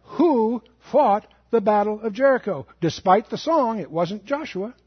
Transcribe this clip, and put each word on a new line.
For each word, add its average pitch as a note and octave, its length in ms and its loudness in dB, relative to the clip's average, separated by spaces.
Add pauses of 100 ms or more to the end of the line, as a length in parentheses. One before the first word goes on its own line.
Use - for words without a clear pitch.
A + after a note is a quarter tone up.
who A#3+ 600 0 (300)
fought A3 340 2 (240)
the A#3 120 2
battle G#3 400 0
of A3 100 -6
Jericho? G#3+ 540 0 (160)
Despite F#3+ 480 2
the G#3+ 80 -8
song, B3+ 400 0
it - 120 -10
wasn't F#3 360 -6
Joshua. B3 480 -8 (120)